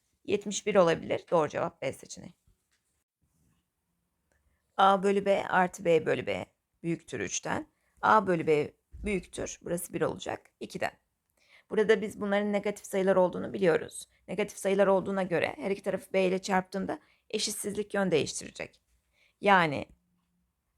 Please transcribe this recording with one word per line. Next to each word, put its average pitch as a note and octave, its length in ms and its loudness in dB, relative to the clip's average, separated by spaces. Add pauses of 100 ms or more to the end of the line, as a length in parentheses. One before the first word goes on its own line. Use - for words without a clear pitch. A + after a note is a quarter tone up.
(240)
Yetmiş G#3 420 -6
bir G#3 100 -2
olabilir. E3+ 560 2
Doğru D#3+ 180 2
cevap - 320 -6
B C3+ 120 -4
seçeneği. - 400 -18 (2500)
A G3 260 6
bölü G3 220 2
B G3 220 2
artı F#3 380 0
B E3 200 4
bölü C3 220 -2
B F#2+ 180 -4 (380)
büyüktür D#3+ 360 -6
üçten. F3 480 -6 (340)
A G#3 260 4
bölü E3 200 0
B D3+ 260 2 (200)
büyüktür. - 680 -6
Burası - 320 -8
bir D#3+ 80 -8
olacak. - 480 -4 (100)
İkiden. - 320 -8 (800)
Burada G#3 320 4
biz - 200 -8
bunların G#3 320 0
negatif G3+ 320 -4
sayılar F#3+ 300 2
olduğunu - 380 2
biliyoruz. - 560 0 (180)
Negatif F#3 300 -4
sayılar G3 300 2
olduğuna F#3+ 360 2
göre - 340 0
her A#3+ 140 -4
iki G3 120 -6
tarafı F#3 300 -6
B F#3+ 120 4
ile F#3 160 0
çarptığımda F#3+ 580 -2 (300)
eşitsizlik G#3 640 -6
yön G3 180 0
değiştirecek. - 680 -2 (600)
Yani E3+ 440 2 (920)